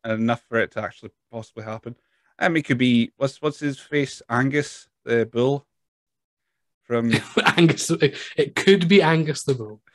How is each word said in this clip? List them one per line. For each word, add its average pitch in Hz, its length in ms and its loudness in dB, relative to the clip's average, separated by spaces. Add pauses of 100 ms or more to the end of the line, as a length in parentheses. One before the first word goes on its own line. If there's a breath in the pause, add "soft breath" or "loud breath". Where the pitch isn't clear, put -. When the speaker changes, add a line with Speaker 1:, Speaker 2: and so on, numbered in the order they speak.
Speaker 1:
and 110 120 -4
enough 113 340 0
for 117 100 -2
it 98 140 -2
to 107 100 -8
actually - 280 -12 (200)
possibly 113 340 -16
happen. 110 320 -14 (420)
Um, 170 180 0
it 151 80 -2
could 127 140 0
be, 123 380 2
what's, 135 260 -6
what's 151 160 -4
his 143 200 -6
face? - 520 -6
Angus 135 580 -2 (160)
the 117 220 0
Bull 131 400 -2 (1200)
from 117 280 0 (160)
Speaker 2:
<laughs> - 160 0 (120)
Angus, 165 340 2
it 147 640 -2
could 185 340 4
be 190 140 8
Angus 156 420 0
the 139 100 0
Bull. 107 280 -12 (120 soft breath)